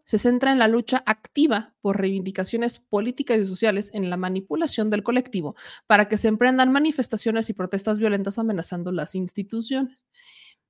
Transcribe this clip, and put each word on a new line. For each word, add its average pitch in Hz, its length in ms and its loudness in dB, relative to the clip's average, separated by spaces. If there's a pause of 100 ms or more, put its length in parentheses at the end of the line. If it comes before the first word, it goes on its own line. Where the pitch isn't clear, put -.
se 220 120 0
centra 247 360 2
en 269 60 4
la 220 100 6
lucha 240 360 0
activa 220 760 0
por 196 180 0
reivindicaciones 196 800 -2
políticas 233 580 -2
y 208 60 2
sociales 196 500 -2
en 190 160 -2
la 180 60 -4
manipulación 196 720 -2
del 208 140 0
colectivo 240 540 -2 (300)
para 208 200 6
que 214 100 -2
se 226 120 2
emprendan 254 420 4
manifestaciones 233 800 0
y 208 40 -4
protestas 196 460 -4
violentas 202 400 0
amenazando 180 540 -4
las 156 200 -4
instituciones. 226 920 -6 (640)